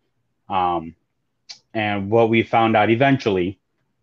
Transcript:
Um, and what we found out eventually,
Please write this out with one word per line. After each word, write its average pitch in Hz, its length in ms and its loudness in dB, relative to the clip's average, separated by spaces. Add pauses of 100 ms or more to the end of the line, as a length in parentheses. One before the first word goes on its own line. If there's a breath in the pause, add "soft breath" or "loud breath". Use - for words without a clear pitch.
(480)
Um, 87 460 -4 (800)
and 101 360 -4
what 113 180 4
we 113 140 2
found 113 340 0
out 107 140 2
eventually, 113 680 0 (420)